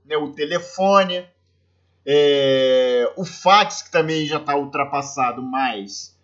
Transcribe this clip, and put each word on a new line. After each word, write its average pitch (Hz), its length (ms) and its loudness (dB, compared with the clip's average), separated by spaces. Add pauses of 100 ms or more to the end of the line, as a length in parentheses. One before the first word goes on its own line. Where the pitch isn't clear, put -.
né? 151 100 -6
O 147 160 -4
telefone, 180 960 0 (800)
é, 139 1120 2
o 185 80 -6
fax, - 560 2
que - 100 -18
também 160 340 0
já 147 140 -4
tá 147 160 -4
ultrapassado, 139 840 -4
mas 127 840 -6